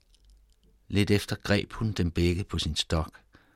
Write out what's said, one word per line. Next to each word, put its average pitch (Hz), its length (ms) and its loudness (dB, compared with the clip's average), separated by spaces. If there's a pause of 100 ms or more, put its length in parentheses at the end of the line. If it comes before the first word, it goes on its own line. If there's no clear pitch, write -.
(880)
Lidt 101 240 2
efter 104 240 2
greb - 380 -2
hun 110 180 -2
dem 87 200 0
begge 87 320 2
på - 160 -6
sin 78 160 -4
stok. - 440 -4 (360)